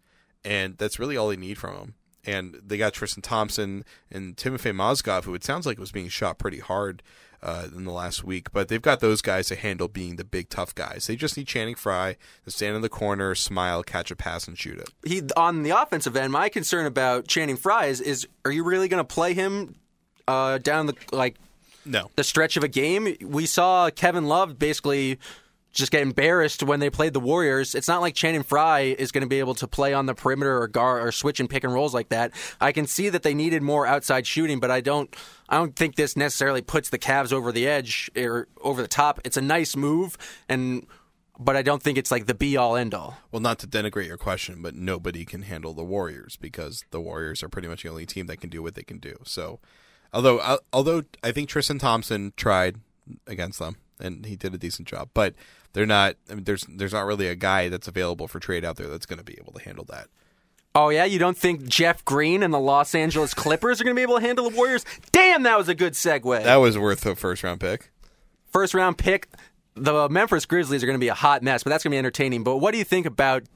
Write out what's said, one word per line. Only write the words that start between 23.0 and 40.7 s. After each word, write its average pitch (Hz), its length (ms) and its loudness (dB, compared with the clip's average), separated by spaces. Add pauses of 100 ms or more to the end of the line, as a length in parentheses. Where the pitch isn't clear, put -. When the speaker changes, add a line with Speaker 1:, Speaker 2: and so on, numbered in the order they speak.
Speaker 2:
We 147 240 -2
saw 180 460 4
Kevin 175 340 2
Love 156 320 2
basically 143 640 0 (520)
just 170 200 -2
get 151 100 4
embarrassed 151 640 2
when 143 160 2
they 143 100 2
played 151 220 0
the 135 80 0
Warriors. 135 560 2
It's 135 140 0
not 175 100 2
like 175 160 0
Channing 160 280 0
Frye 143 540 4
is 135 140 -4
gonna 135 160 -2
be 135 120 0
able 131 160 -2
to 123 120 -6
play 139 260 0
on 135 120 0
the 131 100 -2
perimeter 135 460 2
or 113 80 -2
guard 120 360 2
or 120 60 0
switch 143 300 -2
and 123 80 -2
pick 135 160 -2
and 127 80 0
rolls 135 200 2
like 120 160 -2
that. 113 220 0 (300)
I 139 100 4
can 151 160 0
see 202 220 -2
that 170 140 0
they 147 100 2
needed 156 280 0
more 143 240 2
outside 131 400 2
shooting, 151 360 0
but 123 100 2
I 127 80 2
don't, 139 340 -2 (360)
I - 80 2
don't 160 180 0
think 156 200 0
this 151 200 2
necessarily 139 460 2
puts - 300 -2
the 127 60 -2
Cavs 135 360 2
over 123 180 0
the 117 160 2
edge 135 480 -2
or 120 320 -2 (140)
over 131 200 -2
the 107 60 -4
top. 147 380 2
It's 123 100 -4
a 135 60 0
nice 156 340 0
move, 156 420 0 (300)
and, 127 400 -2 (500)